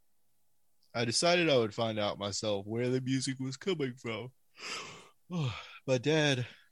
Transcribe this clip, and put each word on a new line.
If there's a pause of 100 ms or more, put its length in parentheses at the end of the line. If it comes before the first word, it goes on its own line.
(960)
I
decided
I
would
find
out
myself
where
the
music
was
coming
from. (1000)
<sighs> (340)
My
dad (260)